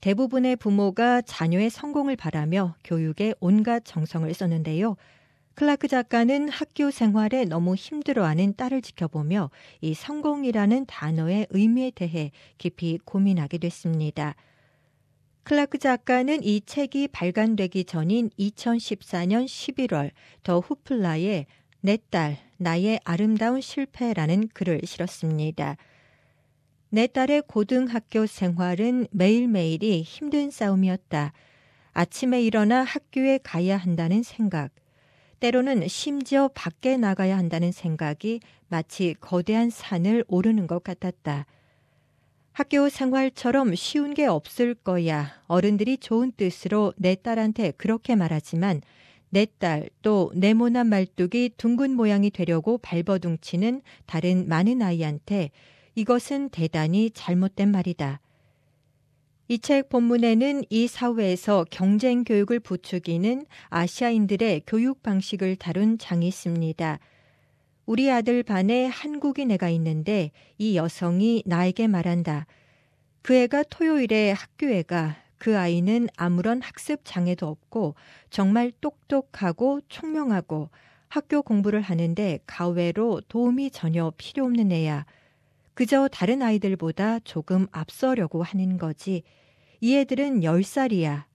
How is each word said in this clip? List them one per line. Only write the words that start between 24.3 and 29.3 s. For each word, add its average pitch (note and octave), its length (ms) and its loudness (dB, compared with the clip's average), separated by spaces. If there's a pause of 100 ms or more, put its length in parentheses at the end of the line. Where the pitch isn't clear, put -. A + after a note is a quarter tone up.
글을 F3 300 -2
실었습니다. D#3 920 -4 (1120)
내 A3 180 2
딸의 C#4 400 2
고등학교 A#3 760 0
생활은 F#3 880 0
매일매일이 G3 880 2